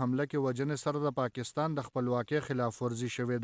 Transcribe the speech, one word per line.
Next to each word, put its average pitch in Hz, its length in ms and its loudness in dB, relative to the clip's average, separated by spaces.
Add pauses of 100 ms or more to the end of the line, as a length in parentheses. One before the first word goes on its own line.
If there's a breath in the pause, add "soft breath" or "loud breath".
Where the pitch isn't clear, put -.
حمله 131 260 2
کې 143 180 0
وژنې 135 380 0
سره 147 220 0
د 135 160 0
پاکستان 139 580 -2
د 120 100 -6
خپلواکۍ 123 600 0
خلاف 123 320 0
ورزي 120 340 0
شوې 123 280 0